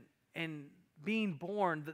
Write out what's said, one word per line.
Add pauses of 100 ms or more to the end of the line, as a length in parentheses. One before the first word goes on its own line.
(340)
and (340)
being
born,
the,